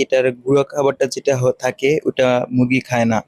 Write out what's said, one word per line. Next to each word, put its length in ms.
এটার 300
গুঁড়া 320
খাবারটা 440
যেটা 300
হ-, 220
থাকে, 300
ওটা 220
মুরগি 300
খায় 300
না। 160